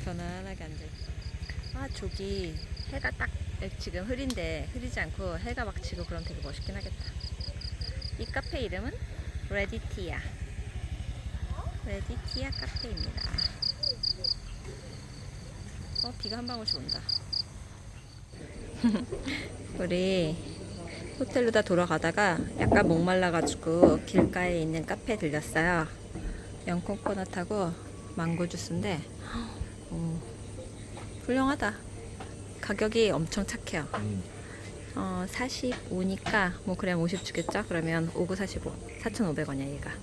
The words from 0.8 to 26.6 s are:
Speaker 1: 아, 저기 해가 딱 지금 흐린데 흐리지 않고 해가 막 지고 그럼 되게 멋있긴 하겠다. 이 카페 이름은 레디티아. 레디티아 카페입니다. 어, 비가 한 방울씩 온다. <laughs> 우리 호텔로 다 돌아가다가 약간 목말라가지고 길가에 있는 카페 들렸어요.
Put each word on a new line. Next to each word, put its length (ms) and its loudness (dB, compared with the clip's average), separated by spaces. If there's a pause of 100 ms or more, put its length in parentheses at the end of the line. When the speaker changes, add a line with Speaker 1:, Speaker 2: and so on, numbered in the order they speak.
Speaker 1:
아, 200 -2
저기 600 -2 (380)
해가 200 -2
딱 160 -2 (500)
지금 260 -4
흐린데 680 0
흐리지 280 -4
않고 380 -2
해가 260 -2
막 180 -4
지고 220 -4
그럼 200 -4
되게 180 -4
멋있긴 320 -4
하겠다. 220 -4 (1200)
이 80 -2
카페 340 -2
이름은 320 -2 (580)
레디티아. 680 -2 (1700)
레디티아 640 -2
카페입니다. 720 -4 (2750)
어, 140 -4
비가 200 -4
한 80 -4
방울씩 300 0
온다. 240 -2 (1800)
<laughs> 960 0
우리 580 4 (840)
호텔로 320 4
다 120 8
돌아가다가 760 6 (220)
약간 260 10
목말라가지고 1160 6
길가에 560 6
있는 260 2
카페 300 0
들렸어요. 680 4 (800)